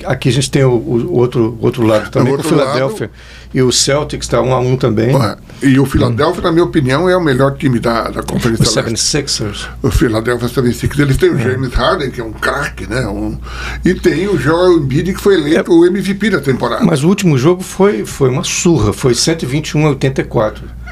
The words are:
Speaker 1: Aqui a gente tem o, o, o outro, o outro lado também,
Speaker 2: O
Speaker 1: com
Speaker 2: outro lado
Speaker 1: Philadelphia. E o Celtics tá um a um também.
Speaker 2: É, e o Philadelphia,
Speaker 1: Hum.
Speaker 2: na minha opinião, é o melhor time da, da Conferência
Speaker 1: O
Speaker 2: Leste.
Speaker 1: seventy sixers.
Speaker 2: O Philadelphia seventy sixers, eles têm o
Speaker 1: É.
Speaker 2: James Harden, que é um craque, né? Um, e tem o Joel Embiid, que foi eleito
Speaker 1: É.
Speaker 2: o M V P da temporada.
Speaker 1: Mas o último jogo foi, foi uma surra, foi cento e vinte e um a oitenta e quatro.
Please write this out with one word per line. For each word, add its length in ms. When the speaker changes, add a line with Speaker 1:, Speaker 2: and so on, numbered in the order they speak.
Speaker 1:
Aqui 240
a 40
gente 180
tem 140
o, 60
o, 260
o 100
outro, 420
o 60
outro 180
lado 280
também, 240
Speaker 2:
O 20
Speaker 1:
com 60
Speaker 2:
outro 140
lado 180
Speaker 1:
Philadelphia. 360
E 80
o 100
Celtics 560
tá 140
um 100
a 80
um 160
também. 400
Speaker 2:
É, 200
e 180
o 60
Philadelphia, 560
Speaker 1:
Hum. 20
Speaker 2:
na 80
minha 120
opinião, 440
é 80
o 80
melhor 320
time 240
da, 300
da 120
Conferência 400
Speaker 1:
O 40
Speaker 2:
Leste. 80
Speaker 1:
seventy 260
sixers. 680
Speaker 2:
O 80
Philadelphia 580
seventy 280
sixers, 240
eles 160
têm 140
o 80
Speaker 1:
É. 40
Speaker 2:
James 300
Harden, 380
que 100
é 40
um 80
craque, 540
né? 200
Um, 320
e 120
tem 340
o 100
Joel 360
Embiid, 400
que 80
foi 140
eleito 360
Speaker 1:
É. 20
Speaker 2:
o 120
M 120
V 160
P 140
da 120
temporada. 440
Speaker 1:
Mas 180
o 60
último 300
jogo 240
foi, 420
foi 240
uma 160
surra, 480
foi 220
cento 300
e 20
vinte 240
e 80
um 80
a 40
oitenta 300
e 40
quatro. 400